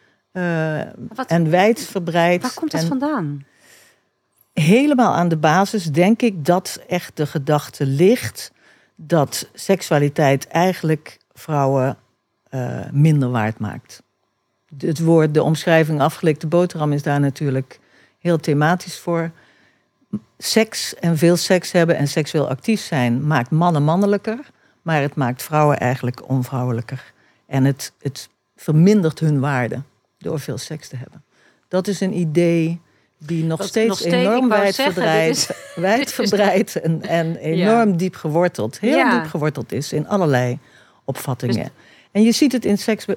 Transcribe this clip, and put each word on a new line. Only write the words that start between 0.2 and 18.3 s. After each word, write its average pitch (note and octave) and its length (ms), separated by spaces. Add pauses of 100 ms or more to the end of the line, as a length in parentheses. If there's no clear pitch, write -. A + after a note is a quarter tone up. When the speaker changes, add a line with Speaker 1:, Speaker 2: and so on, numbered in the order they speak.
Speaker 1:
eh, E3 500 (340)
Speaker 2:
Wat, B3+ 140
Speaker 1:
en E3 200
wijdverbreid F3 920
Speaker 2:
waar B3 120
komt - 180
dat E3 100
Speaker 1:
en E3 60
Speaker 2:
vandaan? G#3 580 (1080)
Speaker 1:
helemaal A#3+ 600
aan F3 140
de D#3+ 100
basis F3 540
denk F3+ 300
ik F#3+ 240
dat F3+ 420
echt - 300
de D3+ 80
gedachte D3 600
ligt E3 640 (440)
dat D#3 580
seksualiteit C#3+ 920
eigenlijk E3+ 720 (160)
vrouwen, C3+ 640 (520)
eh, B2 300 (120)
minder C#3+ 400
waard A2 280
maakt. - 440 (720)
Het C#3+ 220
woord, D#3+ 340
de D3+ 100
omschrijving D#3+ 580
afgelikte D#3 460
boterham E3 460
is C#3+ 100
daar D3 160
natuurlijk C3+ 600 (400)
heel E3+ 180